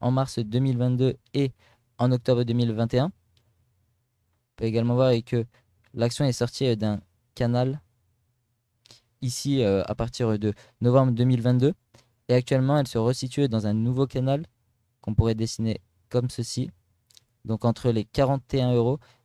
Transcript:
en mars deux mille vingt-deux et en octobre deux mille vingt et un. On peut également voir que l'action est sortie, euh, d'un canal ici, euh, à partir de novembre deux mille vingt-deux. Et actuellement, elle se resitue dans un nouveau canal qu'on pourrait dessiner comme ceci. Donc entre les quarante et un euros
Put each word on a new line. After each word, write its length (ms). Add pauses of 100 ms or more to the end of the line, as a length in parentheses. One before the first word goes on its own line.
en 80
mars 300
deux 180
mille 200
vingt-deux 400 (180)
et 160 (480)
en 120
octobre 320
deux 100
mille 180
vingt 240
et 40
un. 60
On 60 (1400)
peut 100
également 300
voir 180 (100)
que 220 (480)
l'action 320
est 80
sortie, 320
euh, 100
d'un 240 (360)
canal 440 (1400)
ici, 400
euh, 240
à 80
partir 460
de 140 (280)
novembre 300
deux 140
mille 160
vingt-deux. 320 (540)
Et 60
actuellement, 460
elle 80
se 100
resitue 500
dans 200
un 80
nouveau 320
canal 400 (540)
qu'on 120
pourrait 220
dessiner 440 (300)
comme 220
ceci. 400 (760)
Donc 200
entre 260
les 120
quarante 520
et 80
un 100
euros 240 (280)